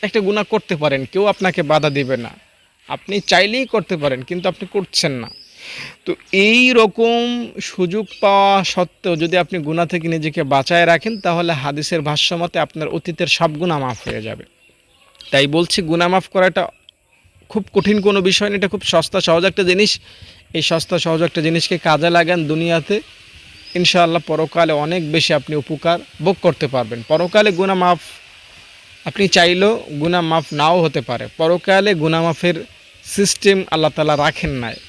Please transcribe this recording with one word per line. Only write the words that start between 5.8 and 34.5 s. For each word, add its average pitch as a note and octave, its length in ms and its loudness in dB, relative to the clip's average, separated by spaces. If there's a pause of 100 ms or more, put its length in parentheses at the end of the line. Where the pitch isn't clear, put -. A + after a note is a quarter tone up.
তো - 100 -4 (180)
এই A3+ 400 4
রকম A#3 760 2 (160)
সুযোগ F#3+ 440 -4 (140)
পাওয়া G3 440 4
সত্ত্বেও F3+ 520 -4
যদি E3 200 0
আপনি F3+ 220 -2
গুনাহ D#3+ 280 -2
থেকে E3 220 -4
নিজেকে D#3+ 340 -4
বাঁচায় C#3+ 440 2
রাখেন, F#3+ 340 0
তাহলে E3+ 320 0
হাদিসের D3 480 -4
ভাষ্য D3 340 -2
মতে E3+ 240 -4
আপনার D#3 300 -4
অতীতের E3 380 -4
সব D#3 320 0
গুনাহ E3 200 -2
মাফ B2+ 300 -6
হয়ে A2+ 140 -6
যাবে। A2 220 -12 (840)
তাই C#3 160 4
বলছি, E3 360 0
গুনাহ E3+ 260 0
মাফ F#3 200 0
করাটা F#3 400 0 (800)
খুব G#3 240 -6
কঠিন G3+ 280 2
কোনো G3 200 2
বিষয় F#3+ 280 0
না, G3+ 80 -2
এটা G3 120 0
খুব - 140 -6
সস্তা F3 380 0
সহজ E3 240 2
একটা F#3+ 180 0
জিনিস। F#3 380 2 (540)
এই D#3+ 80 -2
সস্তা E3 360 -2
সহজ D#3+ 240 0
একটা E3 180 -2
জিনিসকে E3 380 0
কাজে D#3 320 2
লাগান E3+ 340 2
দুনিয়াতে, E3 560 -2 (720)
ইনশাআল্লাহ E3+ 520 2
পরকালে D#3+ 460 0
অনেক D3+ 400 -2
বেশি D#3+ 220 2
আপনি D3+ 220 -2
উপকার E3 420 -2 (240)
ভোগ F3+ 200 2
করতে D#3+ 240 0
পারবেন। A#2+ 420 -4
পরকালে F3+ 440 2
গুনাহ F#3+ 240 0
মাফ, F3+ 220 2 (1040)
আপনি F3+ 240 -2
চাইলেও F#3 540 2 (100)
গুনাহ E3+ 280 0
মাফ D#3+ 320 0
নাও D#3+ 300 2
হতে D#3 180 -2
পারে। A#2 360 -8
পরকালে F#3+ 580 2
গুনাহ D#3+ 280 0
মাফের E3+ 320 0 (500)
সিস্টেম G3 680 0
আল্লাহ D#3 260 2
তাআলা D3+ 200 2
রাখেন D3+ 340 0